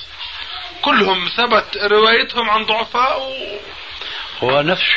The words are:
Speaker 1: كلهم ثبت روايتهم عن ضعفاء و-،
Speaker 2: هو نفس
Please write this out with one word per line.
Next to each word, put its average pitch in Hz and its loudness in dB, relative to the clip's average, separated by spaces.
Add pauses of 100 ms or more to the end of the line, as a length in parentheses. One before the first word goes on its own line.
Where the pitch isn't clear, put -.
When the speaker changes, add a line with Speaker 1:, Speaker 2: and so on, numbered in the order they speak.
(840)
Speaker 1:
كلهم 190 2
ثبت 226 2
روايتهم 220 4
عن 220 2
ضعفاء 240 0
و-، 262 -8 (880)
Speaker 2:
هو 135 4
نفس 175 2 (140)